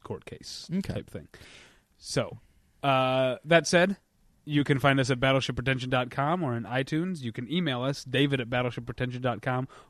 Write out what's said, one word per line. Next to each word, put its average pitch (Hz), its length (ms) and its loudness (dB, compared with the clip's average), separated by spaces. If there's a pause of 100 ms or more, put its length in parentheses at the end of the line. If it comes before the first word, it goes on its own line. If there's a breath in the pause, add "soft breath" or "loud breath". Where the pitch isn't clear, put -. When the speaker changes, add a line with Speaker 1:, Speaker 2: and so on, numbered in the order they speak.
Speaker 1:
court - 220 -10
case - 460 -14
Speaker 2:
Okay. 190 220 -4
Speaker 1:
type - 160 -8
thing. - 160 -12 (720 loud breath)
So, - 400 -4 (440)
uh, 131 640 2
that 160 220 6
said, 185 300 4 (500)
you 147 180 2
can 139 140 4
find 139 200 4
us 131 120 2
at 123 100 -2
battleship 135 340 2
pretension 127 360 -2
dot 127 200 0
com 160 320 0
or 123 140 -2
in 117 80 -4
iTunes. 151 560 -2
You 120 100 -6
can 110 220 -8
email 147 300 0
us, 135 200 -2
David 135 380 2
at 117 80 -6
battleship 123 380 -2
pretension 123 340 -6
dot 120 220 -2
com 127 260 -2 (220 loud breath)